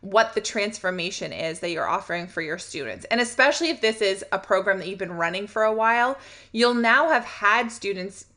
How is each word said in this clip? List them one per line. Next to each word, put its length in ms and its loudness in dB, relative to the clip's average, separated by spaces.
what 320 2
the 80 0
transformation 920 -4
is 260 -6
that 120 -4
you're 160 -2
offering 400 -4
for 140 -8
your 160 -6
students. 480 -10
And 140 0
especially 500 2
if 120 -4
this 200 0
is 300 0
a 60 -2
program 400 2
that 100 -8
you've 120 -8
been 140 -6
running 340 -4
for 160 -2
a 100 2
while, 440 2
you'll 240 4
now 340 6
have 160 2
had 460 2
students 540 -8